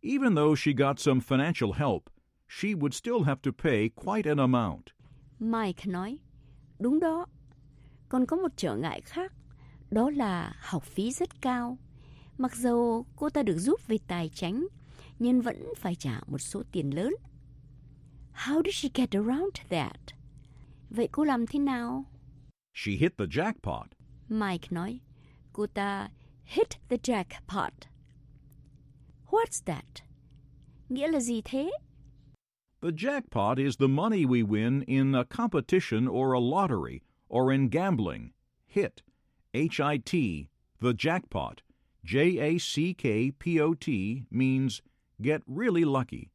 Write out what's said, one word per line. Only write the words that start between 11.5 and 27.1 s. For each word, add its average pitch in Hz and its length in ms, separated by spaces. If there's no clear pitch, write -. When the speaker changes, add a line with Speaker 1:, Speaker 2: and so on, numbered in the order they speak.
Speaker 2:
Mặc 254 180
dù 240 480
cô 294 140
ta 294 120
được 180 160
giúp 269 280
về 220 200
tài 170 220
chính, 214 400
nhưng 247 220
vẫn 240 160
phải 175 180
trả 123 320
một 139 120
số - 240
tiền 147 180
lớn." 196 240
How 302 320
did 392 100
she - 200
get 254 160
around 262 440
that? 160 320
Vậy 226 220
cô 302 120
làm 240 220
thế 285 120
nào? 262 460
Speaker 1:
She - 180
hit 156 260
the 104 60
jackpot. 95 640
Speaker 2:
Mike 202 420
nói, 190 300
"Cô 208 140
ta 202 440
hit - 240
the 247 80
jackpot." - 720